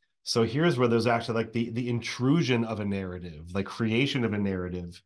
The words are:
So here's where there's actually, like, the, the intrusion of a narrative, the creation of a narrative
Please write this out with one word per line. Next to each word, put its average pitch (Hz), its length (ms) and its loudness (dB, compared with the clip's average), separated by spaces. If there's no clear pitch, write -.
So - 180 2
here's 135 360 2
where 123 100 6
there's 113 180 4
actually, 117 300 0
like, 113 160 -2
the, 117 180 -2
the 120 180 -4
intrusion 123 760 2
of 110 160 -4
a 104 40 -2
narrative, 90 680 -6
the 98 100 0
creation 120 600 0
of 107 80 0
a 107 60 -2
narrative 90 680 -4